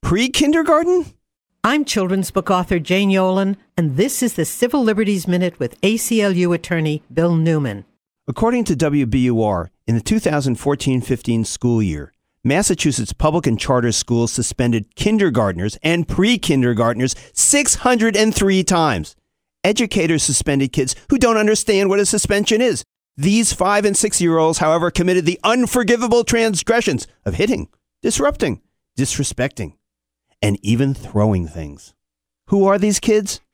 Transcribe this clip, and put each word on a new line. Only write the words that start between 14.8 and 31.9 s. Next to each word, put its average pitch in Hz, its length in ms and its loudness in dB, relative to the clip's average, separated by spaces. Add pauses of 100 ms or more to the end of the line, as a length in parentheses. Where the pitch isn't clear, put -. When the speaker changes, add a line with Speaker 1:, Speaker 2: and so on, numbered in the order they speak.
Speaker 1:
kindergartners 117 880 0
and 170 240 0
pre-kindergartners 127 1080 0 (200)
six - 420 2
hundred 226 400 2
and 214 180 2
three 190 300 2
times. 147 540 0 (480)
Educators 196 580 0
suspended 139 480 0
kids 131 240 -2 (140)
who - 80 2
don't 233 180 2
understand 214 540 2
what 196 100 2
a 202 60 2
suspension 208 560 0
is. 220 240 -2 (320)
These 202 340 2
five 202 320 0
and 202 140 0
six-year-olds, 165 640 0
however, 165 300 2
committed 180 360 0
the 175 180 -2
unforgivable 240 800 2
transgressions 226 840 0 (200)
of 101 80 -4
hitting, 90 340 -2 (340)
disrupting, 233 600 -2 (360)
disrespecting, 127 760 -4 (680)
and 101 220 0
even 123 300 0
throwing 104 520 0
things. 78 480 -14 (540)